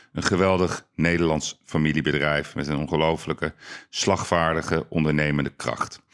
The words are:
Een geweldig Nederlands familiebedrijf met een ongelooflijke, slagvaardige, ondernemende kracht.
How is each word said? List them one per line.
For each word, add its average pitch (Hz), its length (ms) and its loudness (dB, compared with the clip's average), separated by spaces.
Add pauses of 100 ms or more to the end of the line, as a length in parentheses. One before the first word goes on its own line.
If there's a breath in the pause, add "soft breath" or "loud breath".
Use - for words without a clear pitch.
(140 loud breath)
Een - 100 -4
geweldig 92 640 2 (100)
Nederlands 82 680 0
familiebedrijf 76 880 0
met 73 120 -4
een 76 100 -2
ongelooflijke, 78 760 -2 (360 loud breath)
slagvaardige, 80 1000 0
ondernemende 76 680 2
kracht. - 460 -6 (120)